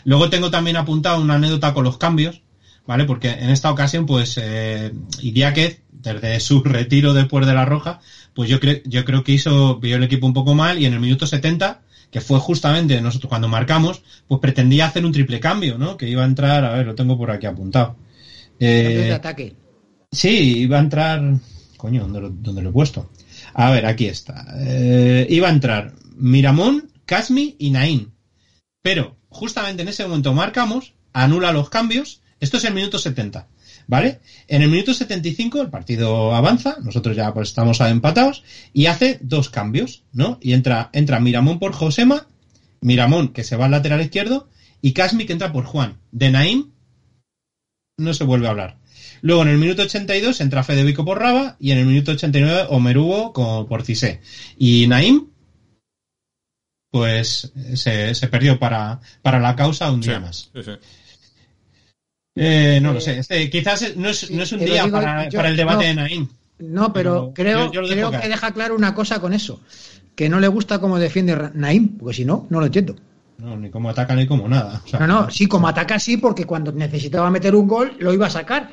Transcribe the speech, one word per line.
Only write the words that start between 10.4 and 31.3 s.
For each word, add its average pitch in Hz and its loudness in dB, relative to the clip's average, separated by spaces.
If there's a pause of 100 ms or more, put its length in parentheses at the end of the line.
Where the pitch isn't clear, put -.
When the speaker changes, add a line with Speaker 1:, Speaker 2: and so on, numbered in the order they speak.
Speaker 1:
mal 165 2
y 139 4
en 123 2
el 117 -2
minuto 131 0
setenta, 160 -2 (280)
que 113 -6
fue 135 2
justamente 151 0
nosotros 120 -4
cuando 113 -2
marcamos, 156 0 (240)
pues 135 -2
pretendía 143 4
hacer 170 -2
un 165 0
triple 135 0
cambio, 160 -2
¿no? 170 -6
Que 120 -8
iba 123 -2
a 131 2
entrar, 139 2
a 117 -2
ver, 123 -2
lo 113 -8
tengo 127 0
por 117 -4
aquí 104 -6
apuntado. 95 -2 (640)
Eh, 117 4
Speaker 2:
Cambios 117 0
de 117 0
ataque. 151 -8 (540)
Speaker 1:
Sí, 160 2
iba 127 2
a - 4
entrar, 147 0 (420)
coño, 117 -4
¿dónde 101 -8
lo, 98 -10
dónde 95 -8
lo 92 -6
he - -6
puesto? - -2 (420)
A 120 4
ver, 120 2
aquí 113 0
está. - -12 (120)
Eh, 127 4
iba 170 4
a 165 4
entrar 117 0 (240)
Miramón, 139 4 (140)
Casmi 262 -2
y 143 -2
Naín. 131 0 (680)
Pero 185 -2 (120)
justamente 196 -8
en 175 -6
ese 202 -8
momento 147 -2
marcamos, 220 -2 (180)
anula 165 2